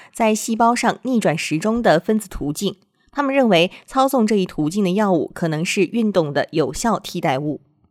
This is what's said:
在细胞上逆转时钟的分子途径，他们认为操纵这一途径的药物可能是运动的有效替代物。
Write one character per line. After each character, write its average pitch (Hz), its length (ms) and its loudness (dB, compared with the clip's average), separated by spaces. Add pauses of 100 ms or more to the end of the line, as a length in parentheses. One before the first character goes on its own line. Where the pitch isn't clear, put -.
(120)
在 220 220 0
细 220 220 -4
胞 233 200 2
上 240 280 0
逆 247 160 0
转 180 180 0
时 156 220 -4
钟 214 200 -2
的 185 200 4
分 220 180 0
子 214 100 -6
途 - 240 -6
径， - 240 -6 (360)
他 - 100 -4
们 269 140 -2
认 262 140 4
为 175 200 4 (160)
操 269 240 0
纵 247 160 2
这 214 100 2
一 190 120 2
途 151 200 -2
径 196 160 -2
的 185 60 0
药 196 240 2
物 151 220 0
可 170 120 -2
能 156 160 -2
是 190 200 0
运 214 280 -2
动 160 220 0
的 147 160 -2
有 151 240 -2
效 214 260 -2
替 - 220 -10
代 143 160 0
物。 143 240 -6 (300)